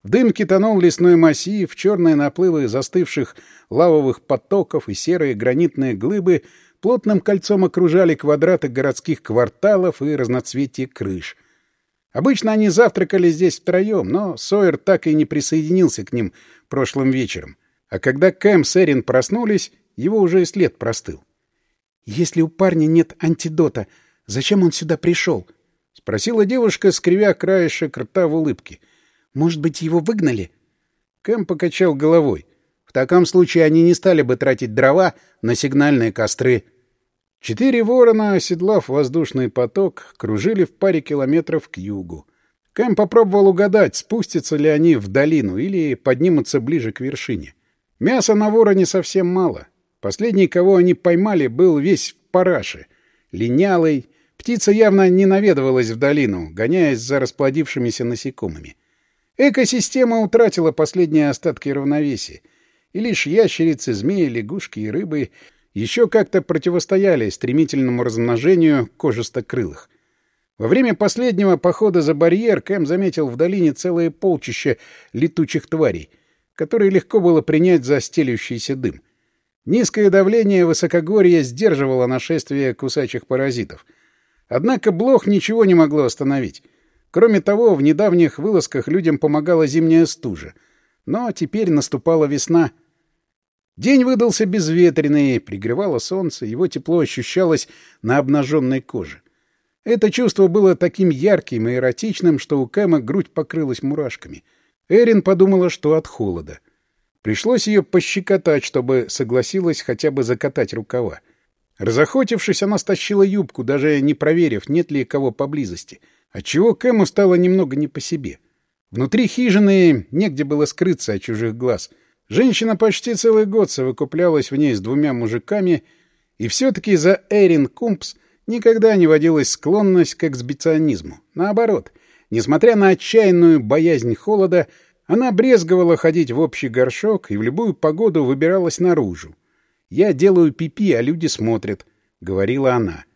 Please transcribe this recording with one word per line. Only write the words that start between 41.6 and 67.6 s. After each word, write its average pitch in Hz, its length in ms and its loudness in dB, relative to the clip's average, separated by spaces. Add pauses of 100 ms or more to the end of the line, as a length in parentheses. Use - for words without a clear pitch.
к - 80 -18
югу. 92 480 -12 (480)
Кэм 226 220 -2
попробовал 196 520 2
угадать, 190 480 2
спустятся - 600 -6
ли 147 120 0
они 156 280 4
в 101 140 -6
долину 131 480 0
или 160 360 -4
поднимутся 139 640 0
ближе 117 320 -4
к - 100 -14
вершине. 127 520 -8 (460)
Мяса 220 340 0
на 208 160 2
вороне 208 380 4
совсем 185 400 -2
мало. 180 400 -2 (340)
Последний, 196 460 0
кого 185 300 2
они 180 180 4
поймали, 175 500 0
был 151 320 2
весь 160 360 -2
в - 180 -20
параше. 180 560 -2 (440)
Линялый. 151 800 0 (280)
Птица 226 340 -2
явно 202 380 6
не 190 180 4
наведывалась 135 640 2
в 113 60 -8
долину, 120 520 -2
гоняясь 131 480 0
за 131 220 -4
расплодившимися 131 840 -4
насекомыми. 101 720 -10 (600)
Экосистема 247 840 0
утратила 202 520 0
последние 156 580 0
остатки 143 400 -6
равновесия. 143 720 -4 (500)
И 190 80 -8
лишь 220 280 -4
ящерицы, 165 680 0
змеи, 156 320 -2
лягушки 117 540 -8
и 107 100 -6
рыбы 151 400 -6 (460)
еще 113 320 0
как-то 202 340 0
противостояли 175 880 0
стремительному 127 720 -2